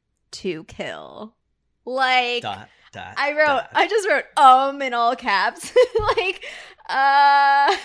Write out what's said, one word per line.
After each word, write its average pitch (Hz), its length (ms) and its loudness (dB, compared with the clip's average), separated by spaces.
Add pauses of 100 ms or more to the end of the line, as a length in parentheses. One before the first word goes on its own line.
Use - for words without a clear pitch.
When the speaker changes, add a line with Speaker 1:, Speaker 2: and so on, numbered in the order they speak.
(320)
Speaker 1:
to 160 320 -10
kill." 87 720 -16 (500)
Like, 254 580 -2
Speaker 2:
Dot, 104 260 -10 (220)
dot, 92 260 -16
Speaker 1:
I 285 140 -2
wrote, 302 140 0
Speaker 2:
dot. 277 280 0
Speaker 1:
I 349 140 0
just 403 220 -2
wrote, 285 160 0 (120)
"Um," 277 440 6
in 262 140 -6
all 233 200 0
caps. 226 640 -4
<laughs> 508 60 8 (340)
Like, 370 260 -6 (460)
uh, 277 960 2